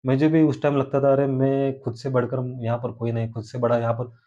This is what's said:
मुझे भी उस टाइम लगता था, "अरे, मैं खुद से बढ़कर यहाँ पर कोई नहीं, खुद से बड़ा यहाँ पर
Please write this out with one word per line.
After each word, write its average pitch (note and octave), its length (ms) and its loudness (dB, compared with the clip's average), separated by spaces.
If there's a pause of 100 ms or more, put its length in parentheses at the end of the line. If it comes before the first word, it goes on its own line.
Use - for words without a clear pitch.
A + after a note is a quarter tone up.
मुझे C3+ 220 2
भी D#3+ 160 4
उस D3 180 2
टाइम C#3+ 160 2
लगता C3+ 240 0
था, C#3 120 4
"अरे, C#3 140 2
मैं C3+ 520 0
खुद A#2 160 -8
से C3+ 140 -8
बढ़कर B2+ 540 -2
यहाँ A#2 140 -2
पर A#2+ 140 -6
कोई A#2 200 -4
नहीं, A2+ 200 -4
खुद A2 120 -10
से - 140 -12
बड़ा A#2+ 200 2
यहाँ A#2 160 0
पर B2 340 -6